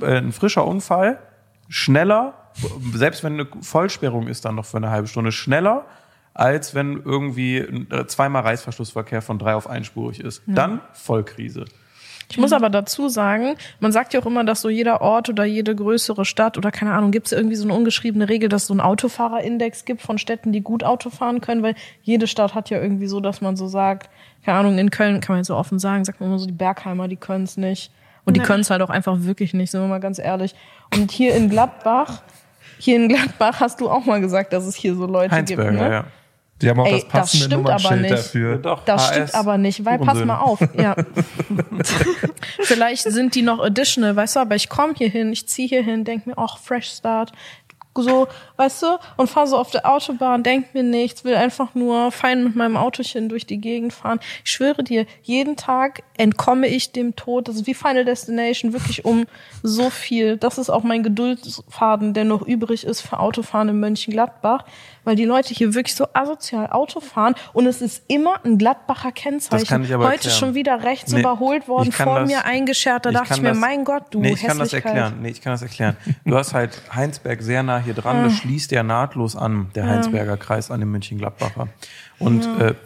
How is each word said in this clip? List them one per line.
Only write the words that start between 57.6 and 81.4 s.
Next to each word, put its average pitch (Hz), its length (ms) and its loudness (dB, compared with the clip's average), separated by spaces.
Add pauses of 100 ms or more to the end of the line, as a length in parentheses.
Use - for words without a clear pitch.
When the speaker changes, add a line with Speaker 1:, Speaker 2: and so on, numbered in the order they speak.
Speaker 2:
wie 262 80 -2
Final 254 280 2
Destination, 233 720 -2
wirklich - 320 -4
um 226 200 4 (360)
so 226 300 0
viel. 220 460 0
Das 240 200 0
ist 262 140 -2
auch 226 100 2
mein 226 220 2
Geduldsfaden, 214 1120 0
der 214 100 2
noch 214 160 2
übrig 226 420 -2
ist - 180 -4
für - 180 -8
Autofahren 214 500 0
in 208 100 2
Mönchengladbach, 220 840 0 (380)
weil 220 120 2
die 226 100 4
Leute 254 280 2
hier 220 220 2
wirklich 247 180 -2
so 277 200 0
asozial 269 580 -2
Auto 294 280 0
fahren 247 360 2 (160)
und 247 160 4
es 247 140 0
ist - 260 -6
immer 311 360 2
ein 226 140 4
Gladbacher 254 540 0
Kennzeichen. 285 500 -2
Speaker 1:
Das 220 80 -2
kann 131 140 2
ich 127 100 -2
aber 127 120 4
Speaker 2:
Heute 262 100 4
Speaker 1:
erklären. 117 220 0
Speaker 2:
schon 262 180 0
wieder 254 280 0
rechts 254 280 -2
Speaker 1:
Nee, 247 80 4
Speaker 2:
überholt 254 480 0
worden, 247 220 2
Speaker 1:
ich 226 60 -4
kann - 120 0
Speaker 2:
vor 262 140 2
Speaker 1:
das, 277 80 2
Speaker 2:
mir 277 160 0
eingeschert. 254 600 0
Da 240 60 2
Speaker 1:
ich - 60 2
Speaker 2:
dachte 247 100 -2
Speaker 1:
kann 269 100 0
Speaker 2:
ich - 60 -2
mir, 240 60 2
Speaker 1:
das, 226 100 0
Speaker 2:
mein 269 240 0
Gott, 285 260 -2
du 214 120 -4
Speaker 1:
nee, - 120 4
ich - 80 -4
kann 175 160 0
das 147 120 -2
Speaker 2:
Hässlichkeit. 135 260 -2
Speaker 1:
erklären. 117 260 -2
Nee, 117 80 -6
ich 117 120 -14
kann 127 120 -4
das 120 80 -4
erklären. 104 340 -2 (300)
Du 135 100 2
hast 139 200 0
halt 120 260 -2 (140)
Heinsberg 131 480 -4
sehr 123 180 0
nah 127 220 0
hier 120 120 -6
dran, 123 280 0
das 233 100 4
Speaker 2:
Ah. - 40 0
Speaker 1:
schließt 143 340 -4
ja 123 100 2
nahtlos 117 540 -2
an, 104 400 -2
der 104 80 -4
Speaker 2:
Ja. - 60 0
Speaker 1:
Heinsberger 107 480 0
Kreis, 110 340 -4
an 117 80 -4
dem 104 120 -2
Mönchengladbacher. 104 760 -6 (500)